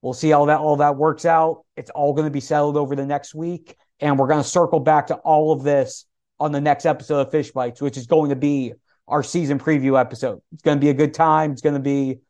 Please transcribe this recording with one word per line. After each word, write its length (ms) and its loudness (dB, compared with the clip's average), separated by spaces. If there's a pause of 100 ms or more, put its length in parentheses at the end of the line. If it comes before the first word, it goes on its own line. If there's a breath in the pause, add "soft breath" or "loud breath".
We'll 120 -6
see 160 0
how 160 4
that, 140 2
all 160 0
that 200 2
works 300 -2
out. 380 0 (120)
It's 140 -16
all 240 -2
gonna 160 -2
be 100 -4
settled 360 0
over 200 -2
the 100 -6
next 280 -6
week, 420 -12 (240)
and 180 0
we're 100 2
gonna 160 0
circle 360 2
back 280 2
to 80 -4
all 360 2
of 100 -2
this 420 0 (340)
on 140 -4
the 80 -2
next 240 0
episode 360 -2
of 100 -2
Fish 220 -2
Bites, 280 -6
which 160 -6
is 100 -12
going 240 2
to 60 0
be 360 -2 (360)
our 140 0
season 360 -2
preview 400 2
episode. 420 -2 (120)
It's 100 -20
gonna 180 2
be 100 4
a 40 2
good 200 0
time. 380 2
It's 100 -10
gonna 180 0
be 500 -2